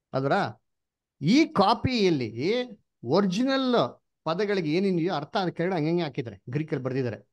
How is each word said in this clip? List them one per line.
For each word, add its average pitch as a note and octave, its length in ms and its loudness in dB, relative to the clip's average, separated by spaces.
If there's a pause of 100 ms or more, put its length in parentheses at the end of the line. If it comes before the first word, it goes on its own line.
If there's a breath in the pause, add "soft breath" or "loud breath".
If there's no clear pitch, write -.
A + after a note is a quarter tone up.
(140)
ಅದರ C3+ 180 -2 (920)
ಈ A#3+ 240 4
ಕಾಪಿಯಲ್ಲಿ G3 840 2 (720)
ಒರಿಜಿನಲ್ G#3 1000 0 (220)
ಪದಗಳಿಗೆ F#3 480 -2
ಏನೇನಿದೆಯೋ F3+ 420 0
ಅರ್ಥ, D3 240 -6
ಅದು F3+ 140 0
ಕೆಳಗಡೆ F3+ 240 -2
ಹಂಗಂಗೆ E3 280 0
ಹಾಕಿದ್ದಾರೆ, A#2 460 -8
ಗ್ರೀಕ್ D3+ 240 -4
ಅಲ್ಲಿ C3+ 100 -4
ಬರ್ದಿದ್ದಾರೆ. B2 500 -4